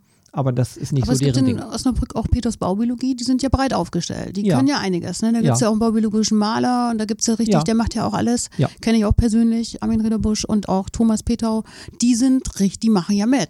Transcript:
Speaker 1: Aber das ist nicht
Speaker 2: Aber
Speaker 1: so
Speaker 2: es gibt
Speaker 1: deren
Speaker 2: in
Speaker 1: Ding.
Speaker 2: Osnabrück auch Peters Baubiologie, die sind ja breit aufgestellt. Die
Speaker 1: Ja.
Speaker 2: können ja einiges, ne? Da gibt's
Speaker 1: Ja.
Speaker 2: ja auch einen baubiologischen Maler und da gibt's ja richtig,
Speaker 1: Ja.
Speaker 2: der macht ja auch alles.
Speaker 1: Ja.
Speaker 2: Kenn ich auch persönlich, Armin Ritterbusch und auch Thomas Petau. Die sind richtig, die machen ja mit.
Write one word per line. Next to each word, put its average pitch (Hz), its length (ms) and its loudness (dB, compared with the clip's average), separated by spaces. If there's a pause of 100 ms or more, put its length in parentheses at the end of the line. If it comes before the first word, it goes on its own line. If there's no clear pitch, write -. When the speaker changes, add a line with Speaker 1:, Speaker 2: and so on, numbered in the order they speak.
(320)
Speaker 1:
Aber 131 200 -2
das 123 240 -2
ist - 160 -10
nicht 135 120 0
Speaker 2:
Aber - 80 -2
Speaker 1:
so - 20 4
Speaker 2:
es 127 60 0
gibt 135 160 2
Speaker 1:
deren 254 120 2
Speaker 2:
in 240 80 0
Speaker 1:
Ding. - 100 -8
Speaker 2:
Osnabrück - 480 -2
auch 220 140 -4
Peters 233 300 0
Baubiologie, 240 580 -2
die 240 80 -8
sind 254 160 0
ja 269 80 -2
breit 262 240 -2
aufgestellt. - 640 -6
Die 208 80 -2
Speaker 1:
Ja. 190 120 4
Speaker 2:
können 269 120 4
ja 285 100 0
einiges, 180 440 -4
ne? 226 100 2
Da 233 80 0
gibt's 131 200 2
Speaker 1:
Ja. 247 40 2
Speaker 2:
ja 208 40 4
auch 220 40 2
einen 214 80 0
baubiologischen 220 560 2
Maler 240 540 0
und 226 80 -2
da 214 80 -2
gibt's 214 200 -4
ja 233 100 2
richtig, 220 180 2
Speaker 1:
Ja. 156 80 4
Speaker 2:
der 220 120 0
macht 226 200 0
ja 208 120 -2
auch 214 60 -4
alles. 233 460 -2
Speaker 1:
Ja. 139 100 2 (140)
Speaker 2:
Kenn 226 140 2
ich 214 100 4
auch 214 100 -2
persönlich, 226 640 0
Armin 220 200 0
Ritterbusch 214 420 0
und 208 240 0
auch 190 220 -2
Thomas 226 320 0
Petau. 220 420 -2 (380)
Die 240 120 4
sind 262 460 2
richtig, 196 200 0
die 226 100 2
machen 202 260 2
ja 202 80 0
mit. 240 260 2